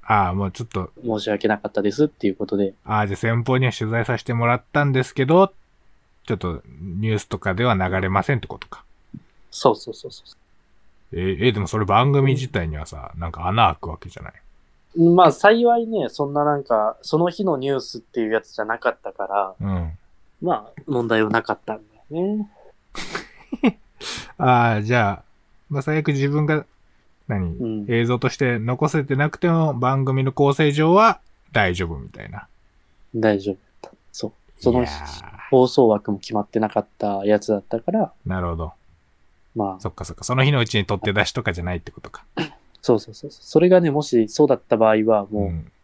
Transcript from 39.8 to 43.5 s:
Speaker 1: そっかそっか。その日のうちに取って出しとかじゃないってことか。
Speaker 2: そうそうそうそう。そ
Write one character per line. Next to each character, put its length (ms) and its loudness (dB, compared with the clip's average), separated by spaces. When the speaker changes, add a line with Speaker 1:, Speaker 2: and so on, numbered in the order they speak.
Speaker 1:
そ 100 -8
っ 40 -20
か 100 -12
そ 100 -12
っ 20 -20
か。 80 -18
そ 100 -2
の 80 2
日 80 4
の 80 2
う 60 2
ち 140 -2
に 60 0
取 140 -4
っ 20 -6
て 120 -2
出 140 2
し 60 -8
と 120 -6
か 80 -2
じ 80 -6
ゃ 40 -6
な 100 -4
い 20 -6
っ 40 -8
て 120 -18
こ 80 -20
と 100 -20
か。 140 -20
Speaker 2:
そ 120 2
う 40 0
そ 120 -10
う 40 -16
そ 140 -16
う 20 -14
そ 100 -20
う。 20 -20
そ 180 2